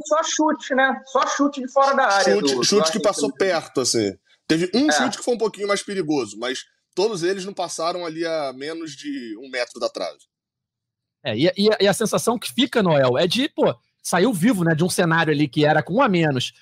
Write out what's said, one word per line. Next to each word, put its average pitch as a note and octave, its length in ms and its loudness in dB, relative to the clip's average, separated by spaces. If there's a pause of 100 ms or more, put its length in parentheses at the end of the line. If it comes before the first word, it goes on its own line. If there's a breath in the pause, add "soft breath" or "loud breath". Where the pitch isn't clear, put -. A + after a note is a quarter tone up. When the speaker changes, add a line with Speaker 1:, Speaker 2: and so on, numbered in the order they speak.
Speaker 1:
só D#4 160 0
chute, D#4 520 -2
né? C4 320 0
Só C#4+ 200 0
chute C#4+ 340 -2
de B3 100 -10
fora C4+ 240 4
da C4 120 2
área G3 280 2
Speaker 2:
Chute, C#3+ 200 0
Speaker 1:
do, B2 60 -2
do A#2 40 0
Speaker 2:
chute - 40 0
que G3+ 80 2
Speaker 1:
Argentino E3+ 260 0
Speaker 2:
passou D3 280 0
Speaker 1:
Júnior. - 80 -16
Speaker 2:
perto, E3+ 420 -2
assim. A2 360 0 (300)
Teve E3 260 0
um C#4 160 2
Speaker 1:
É. D4+ 40 2
Speaker 2:
chute C4 260 0
que - 60 -12
foi B3 100 0
um G#3+ 40 -4
pouquinho G3+ 300 -4
mais G3+ 140 -2
perigoso, D3 560 -4
mas B2 260 -6 (300)
todos F#3 300 0
eles F#3+ 200 -2
não G3+ 80 -10
passaram F3 540 -6
ali E3 180 -6
a D#3 300 -4
menos D3+ 380 -10
de C3+ 460 -10
um C3+ 120 -18
metro B2 300 -6
da A2+ 80 -2
trave. E2 320 -8 (1040)
Speaker 3:
É, A2 120 -4
e, C#3 100 2 (100)
e, G#3 140 4 (100)
e G3+ 80 4
a G3 40 4
sensação G3+ 460 0
que - 140 -10
fica, A#3+ 320 0
Noel, C3+ 340 4
é E3+ 80 2
de, A#3+ 220 -2
pô, G3 260 0 (260)
saiu G3 320 2
vivo, F#3+ 300 2
né, E3 140 4
de D#3 80 2
um F#3 40 2
cenário E3 440 2
ali D3 160 2
que D3 160 2
era D3+ 180 4
com D#3+ 120 -6
um A#3+ 60 2
a C#4 80 4
menos, D#3+ 540 0